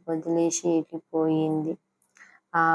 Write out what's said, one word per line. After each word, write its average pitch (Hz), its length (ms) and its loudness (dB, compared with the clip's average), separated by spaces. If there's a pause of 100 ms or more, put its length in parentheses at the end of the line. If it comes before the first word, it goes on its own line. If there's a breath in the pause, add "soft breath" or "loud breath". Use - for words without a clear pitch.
వదిలేసి 165 600 -2
వెళ్ళిపోయింది. 160 1040 -2 (840 loud breath)
ఆ 165 200 4